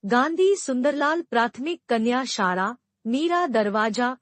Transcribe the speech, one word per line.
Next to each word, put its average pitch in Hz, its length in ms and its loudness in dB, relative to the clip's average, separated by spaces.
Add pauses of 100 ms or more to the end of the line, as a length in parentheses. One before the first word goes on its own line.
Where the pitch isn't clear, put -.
ગાંધી 320 520 2
સુંદરલાલ 285 640 0
પ્રાથમિક 240 680 -4
કન્યા 240 340 0
શાળા, 196 540 -2 (280)
મીરા 339 420 0
દરવાજા 220 760 0